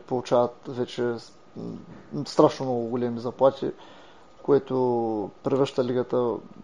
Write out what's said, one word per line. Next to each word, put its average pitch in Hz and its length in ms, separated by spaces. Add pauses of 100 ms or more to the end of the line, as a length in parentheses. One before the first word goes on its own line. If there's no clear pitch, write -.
получават 123 640
вече 120 500
с-, - 200 (180)
м, 113 220 (480)
страшно 147 400
много 120 220
големи 120 300
заплати, 131 540 (720)
което 123 880 (140)
превръща 135 400
лигата, 123 520 (280)